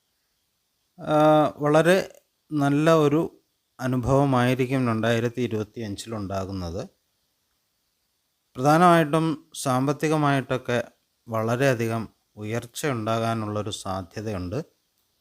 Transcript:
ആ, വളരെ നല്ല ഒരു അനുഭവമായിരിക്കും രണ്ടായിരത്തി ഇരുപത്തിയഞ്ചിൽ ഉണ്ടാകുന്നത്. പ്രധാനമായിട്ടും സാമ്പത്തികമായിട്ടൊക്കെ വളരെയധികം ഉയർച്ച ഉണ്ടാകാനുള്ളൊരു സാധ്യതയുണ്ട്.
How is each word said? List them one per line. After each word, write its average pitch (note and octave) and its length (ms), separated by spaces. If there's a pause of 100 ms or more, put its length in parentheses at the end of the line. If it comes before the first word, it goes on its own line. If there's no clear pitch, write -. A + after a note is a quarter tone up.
(1000)
ആ, D3+ 560
വളരെ D#3 540 (420)
നല്ല D3 420
ഒരു D3+ 460 (400)
അനുഭവമായിരിക്കും B2+ 1080
രണ്ടായിരത്തി A#2 540
ഇരുപത്തിയഞ്ചിൽ A2 720
ഉണ്ടാകുന്നത്. F#2+ 720 (1700)
പ്രധാനമായിട്ടും D#3+ 1000
സാമ്പത്തികമായിട്ടൊക്കെ C#3 1300 (440)
വളരെയധികം A2+ 800 (280)
ഉയർച്ച G#2+ 500
ഉണ്ടാകാനുള്ളൊരു A2+ 840
സാധ്യതയുണ്ട്. F#2+ 920 (560)